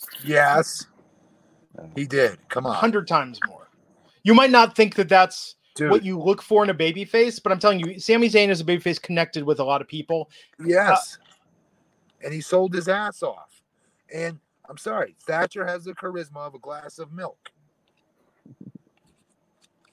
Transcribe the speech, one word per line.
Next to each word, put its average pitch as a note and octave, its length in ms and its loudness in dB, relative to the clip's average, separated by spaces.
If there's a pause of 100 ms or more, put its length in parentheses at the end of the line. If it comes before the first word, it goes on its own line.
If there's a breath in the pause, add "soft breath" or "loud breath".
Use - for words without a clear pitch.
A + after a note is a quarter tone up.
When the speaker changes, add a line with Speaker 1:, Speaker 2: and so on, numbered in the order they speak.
(240)
Speaker 1:
Yes. D3 600 2 (880)
Speaker 2:
Yeah. - 100 -20 (100)
Speaker 1:
He C#3 100 -6
did. B2+ 320 0 (100)
Come B2+ 180 -6
on. A#2+ 60 -4
Speaker 3:
A - 60 -4
hundred G#3 300 0
times C3+ 400 -2
more. - 200 -20 (540)
You G#3 120 4
might C4 160 6
not A#3 260 6
think G#3+ 180 4
that F#3+ 160 -2
that's F#3 460 2 (180)
Speaker 1:
Dude. D3+ 160 -2
Speaker 3:
what G3+ 140 4
you F#3 140 -6
look F#3+ 220 0
for G#3+ 240 2
in G3+ 60 2
a F3+ 40 -2
babyface, G3 680 -2
but F#3+ 100 0
I'm F#3 60 0
telling G3+ 220 2
you, F3 180 -8
Sami A#3 320 2
Zayn G#3 180 4
is F3+ 120 0
a E3 40 -8
babyface F3 380 -2
connected E3 420 -4
with D3 160 0
a C3+ 40 -2
lot C#3 180 0
of - 60 -14
people. D#3 420 -8 (340 soft breath)
Speaker 1:
Yes. F#3 560 2
Speaker 3:
Uh, - 1040 -20
Speaker 1:
And C#3+ 80 -10
he D#3+ 80 -8
sold F#3 340 0
his F3 140 -4
ass G3+ 340 -4
off. F#2+ 380 -12 (540)
And E3 240 -10 (320)
I'm D#3 80 -20
sorry, G3+ 420 -8
Thatcher E3 460 -6
has F3 180 -8
the F#3 80 -14
charisma E3+ 440 -12 (100)
of C#3 80 -16
a C3 40 -20
glass D3 400 -16
of D#3 140 -16
milk. - 380 -16 (2500)